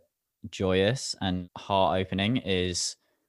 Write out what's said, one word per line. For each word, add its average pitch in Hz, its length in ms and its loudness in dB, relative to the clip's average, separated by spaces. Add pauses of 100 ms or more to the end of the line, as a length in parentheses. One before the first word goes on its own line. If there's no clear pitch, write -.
(500)
joyous 98 720 0
and 90 360 -4
heart-opening 95 840 2
is 90 580 -2 (320)